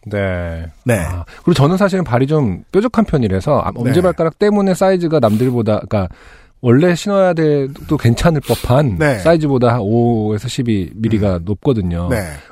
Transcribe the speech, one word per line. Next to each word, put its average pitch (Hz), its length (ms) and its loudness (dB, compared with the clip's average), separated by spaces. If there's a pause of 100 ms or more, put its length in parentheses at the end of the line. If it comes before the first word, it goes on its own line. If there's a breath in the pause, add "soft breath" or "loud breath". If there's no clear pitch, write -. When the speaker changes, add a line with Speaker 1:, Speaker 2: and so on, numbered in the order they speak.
Speaker 1:
네. 90 640 -6 (160)
Speaker 2:
네. 117 160 0
Speaker 1:
아, 87 260 -6 (120)
그리고 175 180 2
저는 151 220 4
사실은 185 260 0
발이 123 240 0
좀 139 440 -2
뾰족한 220 340 0
편이라서, 110 540 0
아, 85 120 -4
Speaker 2:
네. - 100 -12
Speaker 1:
엄지발가락 160 560 0
때문에 202 380 2
사이즈가 175 440 0
남들보다, 113 680 0
그러니까 98 200 -2 (540 loud breath)
원래 139 320 4
신어야 190 400 0
돼도 147 640 -2
괜찮을 139 440 2
법한 123 580 0
Speaker 2:
네. 147 180 0
Speaker 1:
사이즈보다 139 560 2
한 120 80 0
오에서 110 680 0
십이 110 460 -2
미리가 104 440 0
Speaker 2:
음. 85 80 -6
Speaker 1:
높거든요. 90 640 -2
Speaker 2:
네. 87 240 -4 (180 loud breath)